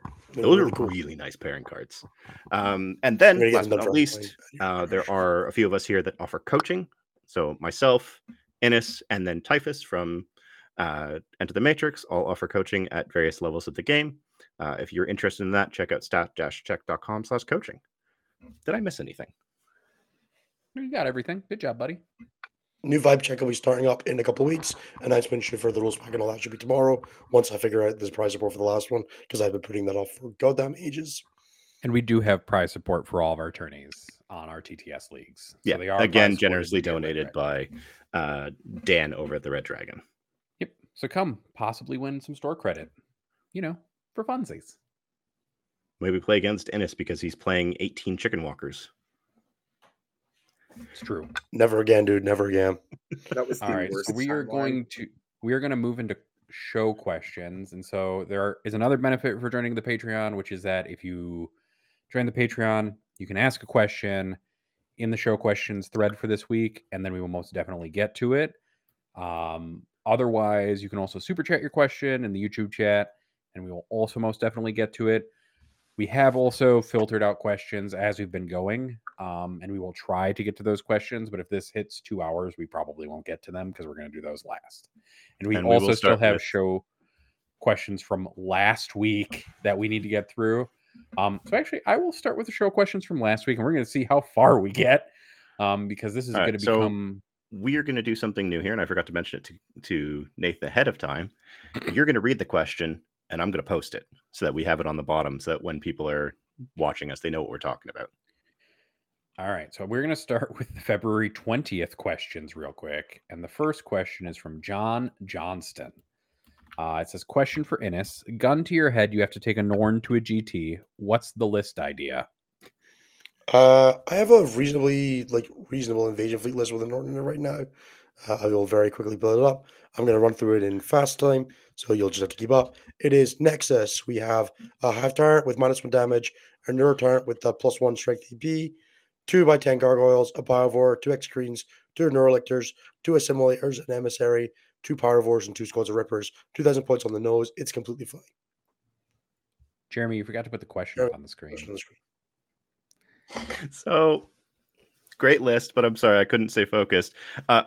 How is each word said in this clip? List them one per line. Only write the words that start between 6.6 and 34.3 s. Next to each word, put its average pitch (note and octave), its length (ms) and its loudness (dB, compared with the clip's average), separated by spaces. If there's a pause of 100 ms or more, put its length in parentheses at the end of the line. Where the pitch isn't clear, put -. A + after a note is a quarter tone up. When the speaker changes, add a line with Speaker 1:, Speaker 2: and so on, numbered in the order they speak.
Speaker 2:
So D2+ 340 -4
myself, B2 600 2 (400)
Innis, A#2 500 2
and F#2+ 160 -2
then F2 140 -4
Typhus D3 420 -4
from, F2 440 -6 (500)
uh, D2+ 420 -6 (220)
Enter - 140 -6
the G2+ 60 -2
Matrix D3+ 440 0
all F2 220 -2
offer F#2 200 -4
coaching F#2+ 460 -2
at D#2+ 200 -8
various D#2+ 300 0
levels E2 260 -6
of - 60 -10
the - 80 -8
game. D3 360 -2 (420)
Uh, D2 180 -6
if - 140 -10
you're F2 140 -2
interested G2 380 -4
in F#2 80 -4
that, G2+ 200 0
check F2+ 180 -6
out - 140 -6
stat F2 320 -2
dash D2+ 280 -6
check - 220 -8
dot E2 140 -6
com G#2+ 240 -8
slash B2 200 -4
coaching. - 360 -6 (840)
Did D#3+ 100 -4
I A3+ 60 -4
miss F#3+ 200 -6
anything? - 320 -14 (1400)
Speaker 3:
You C4 160 -10
got G3+ 160 -2
everything. B2+ 420 -6
Good A3 120 -10
job, A#2+ 180 -6
buddy. D3+ 200 -6 (840)
Speaker 1:
New D3 160 2
Vibe C#3 220 6
Check C3 180 -4
will B2+ 80 0
be A#2+ 60 -2
starting B2+ 340 2
up B2 180 0
in B2+ 140 -2
a A#2+ 40 0
couple C3 220 2
of D#3 40 2
weeks. D#3+ 220 -4 (280)
Announcement A#2+ 420 2
should A2+ 160 -6
for A2+ 140 0
the G#2+ 80 -2
rules A2 160 -2
pack A#2 180 -16
and A2+ 80 -2
all G#2+ 80 -2
that A2+ 100 -8
should A2+ 120 -10
be A2 60 -14
tomorrow C3 440 2 (300)
once A#2+ 180 6
I G#2 80 -6
figure A2 280 2
out - 120 0
the G2+ 100 -4
prize G2+ 240 -2
support G2+ 200 -4
for G#2 60 -12
the G2+ 60 0
last G#2 280 0
one, A2+ 100 0 (260)
'cause A2+ 120 -4
I've G#2 100 2
been G2 100 -4
putting G2+ 260 -6
that G2 100 -2
off G2+ 160 -4
for B2+ 260 -16
goddamn C3+ 380 0
ages. D#3 480 -12 (580)
Speaker 3:
And B2 100 -4
we A#2+ 80 4
do A2+ 200 2
have G2+ 260 2
prize F2+ 240 2
support F2 380 -4
for F2+ 120 -2
all D#2+ 120 2
of D#2+ 80 -6
our E2 80 -8
attorneys D2 580 -16 (240)